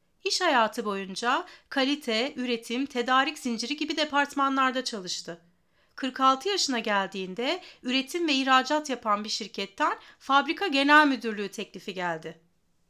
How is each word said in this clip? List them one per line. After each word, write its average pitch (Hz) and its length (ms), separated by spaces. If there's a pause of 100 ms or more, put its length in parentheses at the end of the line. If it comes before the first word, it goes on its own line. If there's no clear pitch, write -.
(240)
İş 403 160
hayatı 240 440
boyunca 208 600 (220)
kalite, 269 680
üretim, 247 500
tedarik 262 520
zinciri 240 380
gibi 311 200
departmanlarda 277 880
çalıştı. 180 560 (560)
Kırk 254 240
altı 269 280
yaşına 311 300
geldiğinde 202 840 (200)
üretim 269 460
ve 294 40
ihracat 269 580
yapan 214 340
bir 220 40
şirketten 285 720 (200)
fabrika 277 480
genel 294 400
müdürlüğü 220 440
teklifi 196 440
geldi. 165 460 (500)